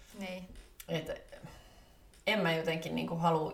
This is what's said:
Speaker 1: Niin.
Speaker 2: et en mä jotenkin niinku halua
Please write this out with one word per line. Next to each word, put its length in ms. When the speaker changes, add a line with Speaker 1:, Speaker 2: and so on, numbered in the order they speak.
Speaker 1:
Niin. 280
Speaker 2:
et 320
en 120
mä 160
jotenkin 400
niinku 200
halua 380